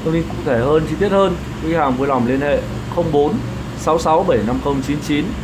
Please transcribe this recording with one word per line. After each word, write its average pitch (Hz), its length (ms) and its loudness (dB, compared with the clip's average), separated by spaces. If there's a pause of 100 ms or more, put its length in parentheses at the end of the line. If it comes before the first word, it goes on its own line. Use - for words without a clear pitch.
Thông 160 100 0
tin 165 100 0
cụ - 120 -6 (100)
thể 151 120 2
hơn, 147 320 4
chi 156 100 -2
tiết 196 100 2
hơn, 190 260 4 (300)
quý 160 80 0
hàng 147 200 2
vui 135 140 0
lòng 123 200 2
liên 135 140 0
hệ 143 180 2 (360)
không 170 160 0
bốn 151 220 4 (460)
sáu 160 200 2
sáu 165 240 2
bảy 151 240 2
năm 131 160 0
không 139 240 0
chín 147 100 -2 (100)
chín 151 180 0 (180)